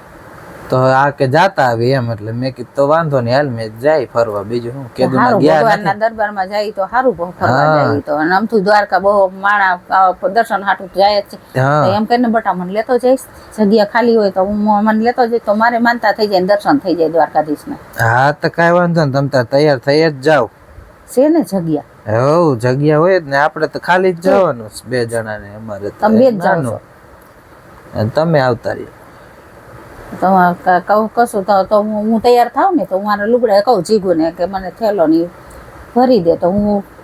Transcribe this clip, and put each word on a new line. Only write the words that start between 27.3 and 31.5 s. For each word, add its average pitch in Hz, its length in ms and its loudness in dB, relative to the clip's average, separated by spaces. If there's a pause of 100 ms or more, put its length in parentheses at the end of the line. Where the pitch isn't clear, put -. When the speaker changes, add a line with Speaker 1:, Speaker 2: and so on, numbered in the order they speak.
Speaker 1:
અને 107 140 -2
તમે 156 260 2
આવતા 123 320 -2
રહ્યો. - 140 -12 (1300)
Speaker 2:
તમારે 180 600 2
ક-, - 60 -4
કહું 214 280 0
કશું 233 280 0
તો, 190 200 2